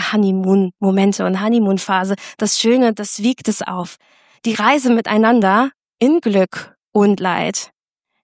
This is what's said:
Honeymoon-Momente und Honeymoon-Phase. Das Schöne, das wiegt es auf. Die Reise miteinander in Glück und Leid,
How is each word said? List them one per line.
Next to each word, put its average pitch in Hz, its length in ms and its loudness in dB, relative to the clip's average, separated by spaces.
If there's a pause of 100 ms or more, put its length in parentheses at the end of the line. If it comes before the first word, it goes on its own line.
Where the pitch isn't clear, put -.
(140)
Honeymoon-Momente 196 1120 0
und 190 160 -2
Honeymoon-Phase. 196 760 0 (220)
Das - 220 -2
Schöne, 240 340 2
das 208 280 -8
wiegt 240 260 -2
es - 140 -4
auf. 180 360 -10 (480)
Die 226 80 -2
Reise 254 380 0
miteinander 220 800 2 (280)
in 302 220 2
Glück - 540 -2 (160)
und 202 280 2
Leid, 175 520 -4 (520)